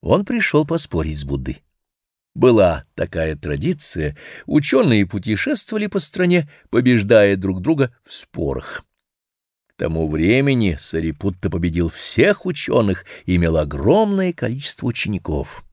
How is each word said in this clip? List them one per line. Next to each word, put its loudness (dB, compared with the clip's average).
Он 2
пришёл 0
поспорить -4
с -8
Буддой. -6
Была 4
такая -4
традиция, -4
учёные 2
путешествовали -4
по -4
стране, 0
побеждая 6
друг -2
друга 0
в -20
спорах. -8
К -20
тому -2
времени 2
Сарипутта -4
победил -2
всех 0
учёных 0
и 2
имел 2
огромное 2
количество -6
учеников. -6